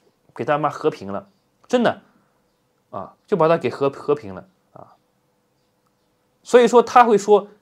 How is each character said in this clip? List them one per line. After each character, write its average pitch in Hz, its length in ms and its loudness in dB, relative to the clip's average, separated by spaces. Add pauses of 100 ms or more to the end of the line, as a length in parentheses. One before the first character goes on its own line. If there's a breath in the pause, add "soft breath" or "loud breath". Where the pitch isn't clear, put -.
(320)
给 120 120 -12
他 147 120 -2
妈 151 120 -4
和 147 200 -6
平 98 220 -8
了， 98 160 -12 (400)
真 247 160 -2
的 127 180 -4 (920)
啊， - 240 -14 (120)
就 208 80 -4
把 160 140 2
他 170 80 2
给 127 120 -6
和-， 139 220 -4
和 - 240 -4
平 98 180 -10
了 90 120 -18 (260)
啊。 - 240 -20 (1500)
所 247 180 4
以 240 60 4
说 240 140 4
他 240 220 4
会 226 140 2
说 202 320 0 (120)